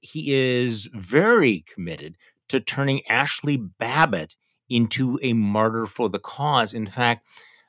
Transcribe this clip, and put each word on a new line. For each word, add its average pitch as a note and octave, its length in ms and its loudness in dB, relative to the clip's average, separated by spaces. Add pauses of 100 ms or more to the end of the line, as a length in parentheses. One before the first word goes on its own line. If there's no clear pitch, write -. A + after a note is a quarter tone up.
he D3+ 340 -6
is B2 600 0
very B2 800 2
committed E2 440 -14 (320)
to C3+ 120 -2
turning C#3 500 -2
Ashley C#3+ 480 0
Babbitt A2+ 760 -2 (360)
into B2 520 2
a B2 120 0
martyr A2 500 2
for G#2+ 240 -2
the F#2+ 100 -4
cause. C3+ 540 -2
In A2+ 140 -6
fact, A#2 400 -2 (420)